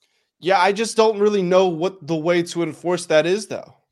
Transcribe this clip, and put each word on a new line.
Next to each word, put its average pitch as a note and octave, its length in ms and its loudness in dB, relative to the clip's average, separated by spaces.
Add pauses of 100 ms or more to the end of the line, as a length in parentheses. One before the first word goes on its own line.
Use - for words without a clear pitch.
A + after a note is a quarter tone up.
(440)
Yeah, F#3 160 2
I F#3+ 120 2
just G#3+ 260 -4
don't A3 220 4
really G#3 240 2
know F#3 240 4
what F3 400 -6
the E3 80 -2
way E3+ 260 0
to E3+ 220 -6
enforce E3 420 -6
that D#3 220 2
is, G#3 180 -2
though. - 300 -14 (160)